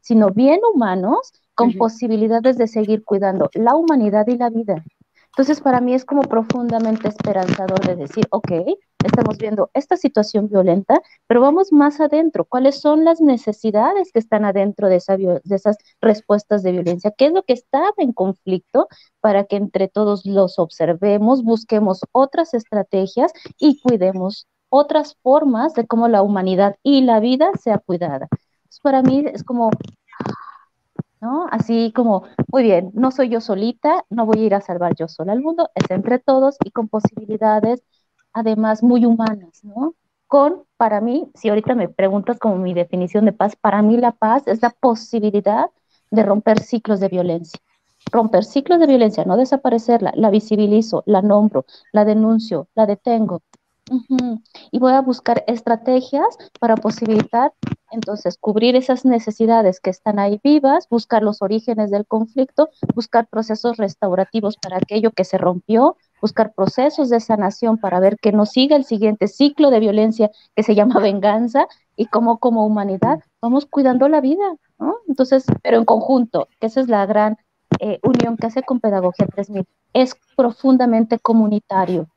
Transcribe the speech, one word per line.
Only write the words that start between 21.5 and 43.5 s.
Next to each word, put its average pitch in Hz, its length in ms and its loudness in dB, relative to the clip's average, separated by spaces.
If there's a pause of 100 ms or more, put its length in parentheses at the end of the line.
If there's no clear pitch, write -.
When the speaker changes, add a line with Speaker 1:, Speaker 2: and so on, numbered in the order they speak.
Speaker 1:
otras 277 400 0
estrategias 214 800 -2 (260)
y 285 220 2
cuidemos 190 680 -2 (200)
otras 294 540 0
formas 254 520 2
de 226 120 -4
cómo 233 220 0
la 208 140 4
humanidad 196 600 0
y 269 200 4
la 226 180 4
vida 262 300 0 (120)
sea 214 160 -2
cuidada? 170 540 -6
Entonces, - 500 -14
para 269 200 2
mí 269 300 2
es - 120 -14
como, 233 260 -2 (1500)
¿no? 285 300 -6
Así 226 440 -4
como, 226 300 0 (260)
"Muy 262 120 2
bien, 185 320 2
no 254 160 0
soy 254 180 -2
yo 226 120 -2
solita, 233 680 -2
no 226 160 -2
voy 220 140 0
a 220 60 0
ir 196 80 2
a 202 60 0
salvar 175 360 -4
yo 165 120 -8
sola 185 240 -6
al 247 100 -2
mundo", 330 320 -4
es - 160 -4
entre 196 280 -2
todos 269 460 0
y 196 60 -10
con 226 180 -6
posibilidades, 214 960 -2 (500)
además, 220 500 -2
muy 240 220 4
humanas, 220 600 -2
¿no? 240 300 -8 (320)
Con, 285 380 2 (120)
para 214 240 0
mí, 240 340 -4
si - 140 -6
ahorita 214 260 0
me 202 140 -2
preguntas 196 500 -2
como 208 180 -2
mi 180 160 -4
definición 180 540 -2
de 196 60 2
paz, 208 240 -4